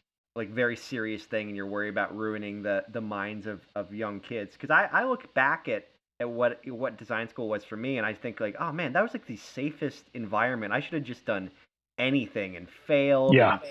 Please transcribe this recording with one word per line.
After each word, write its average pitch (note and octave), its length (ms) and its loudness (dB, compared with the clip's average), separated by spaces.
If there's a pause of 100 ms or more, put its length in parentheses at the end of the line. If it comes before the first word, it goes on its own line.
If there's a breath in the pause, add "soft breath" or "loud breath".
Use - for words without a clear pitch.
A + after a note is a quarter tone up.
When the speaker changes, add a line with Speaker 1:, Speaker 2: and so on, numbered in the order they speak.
(340)
Speaker 1:
like, A2 140 -4
very A#2+ 260 0
serious A2 500 -6
thing, G#2+ 240 -4
and G2+ 80 -8
you're G2 100 -6
worried G#2 240 -2
about G2+ 260 -2
ruining G#2 460 -4
the, G2 260 2
the A2+ 140 -6
minds G#2 440 -6
of, G#2 140 -8 (140)
of G2 180 -6
young G#2 280 -6
kids. G#2+ 360 -8
'Cause C#3+ 140 -4
I, D#3+ 200 6
I G#3+ 140 2
look B3+ 300 -4
back C#3 340 2
at, G#2+ 200 -4 (300)
at A#2+ 120 -4
what, A#2+ 360 0
what A#2+ 300 -4
design A2+ 320 -4
school A#2 180 -6
was G#2+ 160 -2
for - 140 -10
me, B2+ 220 -2
and G#2+ 80 0
I G#2+ 80 0
think, A#2 260 -8
like, G#2 180 -2
"Oh, D#3+ 140 -2
man, D3 220 -2
that F3+ 80 4
was, A#3 100 -2
like, - 140 -8
the A#2 100 -8
safest - 800 -6
environment. A2 580 0
I B2+ 80 2
should - 140 -6
have D3+ 100 -2
just A#2+ 220 -12
done F#2+ 240 -2 (480 soft breath)
anything A#2 580 0
and F2+ 140 -14
failed C#3 640 6
Speaker 2:
Yeah. G#2+ 260 8
Speaker 1:
and, - 100 -16